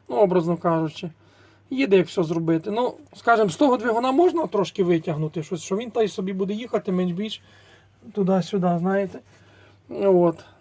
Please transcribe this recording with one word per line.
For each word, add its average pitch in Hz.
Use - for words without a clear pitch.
ну, -
образно 180
кажучи. 165
Їде, 262
як 170
все -
зробити. 165
Ну, 233
скажімо, 220
з -
того 269
двигуна 240
можна 330
трошки 202
витягнути 160
щось, 160
що 190
він 233
та 233
й 208
собі 190
буде 190
їхати, 220
менш-більш 185
туди-сюди, 180
знаєте. 190
От. 175